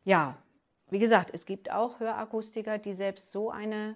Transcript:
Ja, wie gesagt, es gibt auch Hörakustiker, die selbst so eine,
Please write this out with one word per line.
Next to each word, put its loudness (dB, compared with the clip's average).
Ja, 4
wie 0
gesagt, 6
es -10
gibt -8
auch -2
Hörakustiker, -4
die -8
selbst -6
so -4
eine, -6